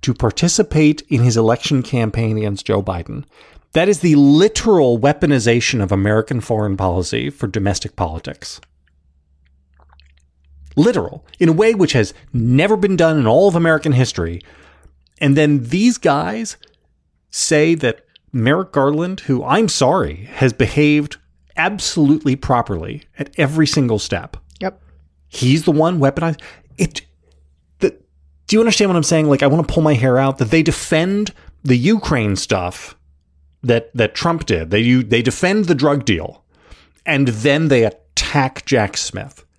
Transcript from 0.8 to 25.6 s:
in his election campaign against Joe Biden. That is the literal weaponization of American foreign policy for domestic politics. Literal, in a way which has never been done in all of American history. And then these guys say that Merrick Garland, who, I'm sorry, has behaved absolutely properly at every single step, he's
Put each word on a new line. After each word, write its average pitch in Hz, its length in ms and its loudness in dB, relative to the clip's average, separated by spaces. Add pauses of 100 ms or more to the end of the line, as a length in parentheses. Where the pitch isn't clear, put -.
in 120 140 0
his 120 140 2
election 117 460 0
campaign 113 540 -2
against 104 300 -6
Joe 101 160 -2
Biden. 98 420 -8 (480)
That 170 160 0
is 196 120 0
the 160 140 4
literal 147 840 4
weaponization 120 840 0
of 95 80 -2
American 107 500 0
foreign 104 360 -4
policy 95 540 -4
for - 180 -10
domestic 98 480 -4
politics. - 640 -10 (2250)
Literal, 156 480 0 (140)
in 180 100 4
a 160 40 4
way 220 220 4
which 185 180 2
has 110 200 0 (200)
never 131 440 2
been 190 200 0
done 160 220 2
in 127 100 2
all 147 180 4
of 190 80 2
American 160 380 2
history. 87 480 -2 (800)
And 139 160 2
then 147 320 2
these 202 300 0
guys 180 580 -2 (720)
say 160 460 0
that 127 280 -4 (280)
Merrick 143 400 -2
Garland, 151 480 -2
who, 127 240 -2
I'm 185 240 0
sorry, 113 680 -2
has 131 180 0
behaved 147 640 0 (400)
absolutely 156 800 0
properly 120 680 -4 (140)
at - 200 -10
every 156 300 2
single 120 320 0
step, - 360 -8 (920)
he's 139 360 0